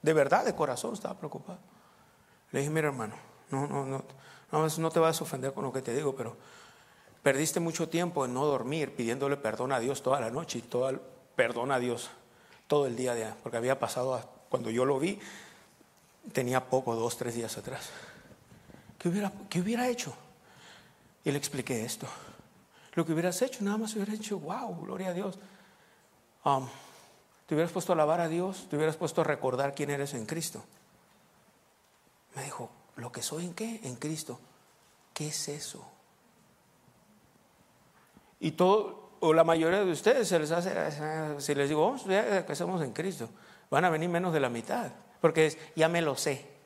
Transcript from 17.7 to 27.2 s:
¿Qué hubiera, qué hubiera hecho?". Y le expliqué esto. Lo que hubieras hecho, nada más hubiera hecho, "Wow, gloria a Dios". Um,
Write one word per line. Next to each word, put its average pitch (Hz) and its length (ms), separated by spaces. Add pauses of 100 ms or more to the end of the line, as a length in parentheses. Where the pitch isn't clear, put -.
¿Qué - 100
hubiera, 196 240 (160)
qué 175 120
hubiera 233 280
hecho?". 240 260 (1080)
Y - 80
le 143 80
expliqué 127 460
esto. - 240 (880)
Lo 165 120
que 160 60
hubieras 175 280
hecho, 254 220
nada 202 140
más 220 180
hubiera 208 200
hecho, 208 260
"Wow, 185 400
gloria 190 300
a - 20
Dios". 185 260 (1040)
Um, 135 240 (840)